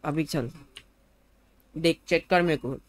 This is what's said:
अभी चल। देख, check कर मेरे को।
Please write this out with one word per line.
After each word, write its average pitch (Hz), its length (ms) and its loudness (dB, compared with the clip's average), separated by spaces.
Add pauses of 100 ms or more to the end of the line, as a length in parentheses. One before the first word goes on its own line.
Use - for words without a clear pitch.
अभी 151 200 -2
चल। 131 280 -4 (1300)
देख, 165 300 2
check 170 220 0
कर 180 120 4
मेरे 165 160 2
को। 135 180 -6 (140)